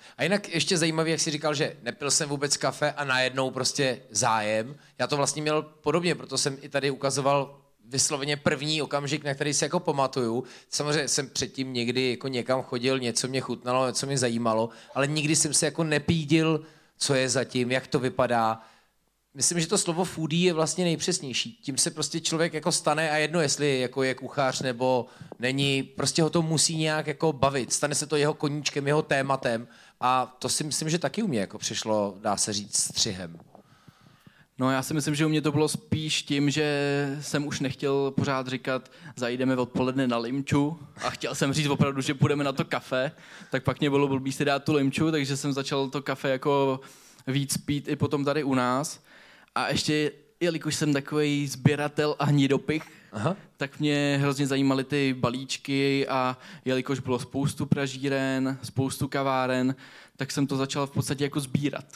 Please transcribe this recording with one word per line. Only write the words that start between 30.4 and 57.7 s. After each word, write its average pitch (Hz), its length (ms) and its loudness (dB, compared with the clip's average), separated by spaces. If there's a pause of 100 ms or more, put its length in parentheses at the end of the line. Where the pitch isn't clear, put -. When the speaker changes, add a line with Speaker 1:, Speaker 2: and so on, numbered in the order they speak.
Speaker 1:
si - 160 0
myslím, 156 240 -4
že 170 100 0
taky 170 240 -2
u 226 60 0
mě 120 120 0
jako 95 180 -6
přišlo, 104 600 -2
dá 107 160 0
se 107 160 -2
říct, 104 300 -4
střihem. 90 560 -4 (1200)
Speaker 2:
No, 131 120 2
já 131 120 0
si 160 120 -4
myslím, 151 200 0
že 156 120 2
u - 20 2
mě 151 140 2
to 151 100 0
bylo 151 160 2
spíš - 540 -4
tím, 143 280 2
že 151 160 0 (540)
jsem 147 260 -4
už 147 140 -4
nechtěl 139 500 0
pořád 131 360 0
říkat, 127 440 -4 (260)
„Zajdeme 123 400 0
odpoledne 127 520 0
na 117 100 2
limču“, 139 600 0 (260)
a 123 60 0
chtěl 135 240 -6
jsem 139 180 0
říct 147 160 2
opravdu, 139 320 2
že 131 140 0
půjdeme 147 300 2
na 139 80 0
to 139 120 -2
kafe, 131 480 -2 (380)
tak 131 140 -2
pak 131 160 0
mě 147 100 2
bylo 139 180 4
blbý 135 240 -2
si 147 120 -2
dát 139 200 0
tu 156 80 0
limču, 147 380 2
takže 139 260 0
jsem 143 160 -2
začal 139 360 -2
to 139 140 -6
kafe 139 280 -2
jako 135 500 2 (460)
víc 135 300 0
pít 143 320 -4
i 143 80 -2
potom 143 280 0
tady 143 200 0
u 135 100 0
nás. 127 460 0 (540)
A 104 140 -2
ještě, 151 440 0 (280)
jelikož 160 340 -2
jsem 151 180 2
takovej 143 540 0
sběratel 147 720 0
a 147 60 0
hnidopich, 139 580 4 (300)
Speaker 1:
Aha. 139 240 -2 (200)
Speaker 2:
tak - 240 -6
mě 143 420 2
hrozně 143 240 2
zajímaly 135 380 2
ty 139 340 0
balíčky 135 880 0
a 127 280 0 (280)
jelikož 131 360 0
bylo 123 180 0
spoustu 139 480 -4
pražíren, 135 960 0